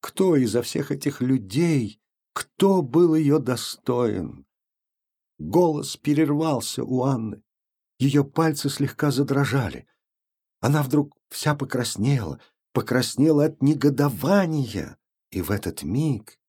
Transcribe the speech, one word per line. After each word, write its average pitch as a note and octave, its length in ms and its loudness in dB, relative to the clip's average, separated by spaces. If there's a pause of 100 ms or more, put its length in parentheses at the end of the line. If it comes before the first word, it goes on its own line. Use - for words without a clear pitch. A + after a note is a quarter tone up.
Кто F#3 360 0
изо A#2+ 260 2
всех - 280 -6
этих C#3 300 -6
людей, B2+ 800 0 (320)
кто - 500 2
был D#3 320 4
её D3+ 240 4
достоин?» A#2+ 1080 -4 (920)
Голос D3 580 -2
перервался D3 880 0
у B2+ 180 -2
Анны. B2 400 -2 (560)
Её C#3 260 2
пальцы D3+ 440 0
слегка - 420 -2
задрожали. C3+ 760 -2 (760)
Она D3 220 2
вдруг D3 340 0 (120)
вся - 260 -2
покраснела, A#2+ 880 -2 (320)
покраснела C#3+ 720 2
от D#3 160 -4
негодования, C#3+ 1400 0 (320)
и F#2+ 100 -6
в D#2+ 100 -4
этот F#2+ 320 -4
миг A#2 560 -4 (100)